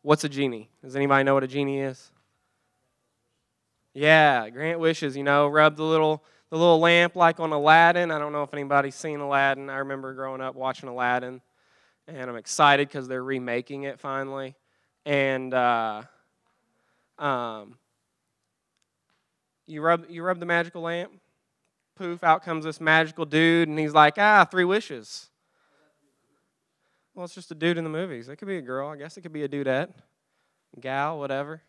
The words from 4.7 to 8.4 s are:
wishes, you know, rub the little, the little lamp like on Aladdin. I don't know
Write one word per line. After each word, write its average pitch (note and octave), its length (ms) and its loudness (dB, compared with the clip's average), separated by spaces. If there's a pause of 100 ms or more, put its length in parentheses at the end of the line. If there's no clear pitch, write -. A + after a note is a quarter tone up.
wishes, D#3+ 360 -2
you C#3 80 -8
know, C#3+ 240 4
rub D3+ 300 4
the D#3 60 -6
little, D#3 400 0 (260)
the D#3+ 80 -8
little E3 220 6
lamp E3+ 360 4
like E3 240 4
on D#3+ 140 -4
Aladdin. E3 580 4
I D3+ 80 -4
don't D3 140 -8
know D3 100 -4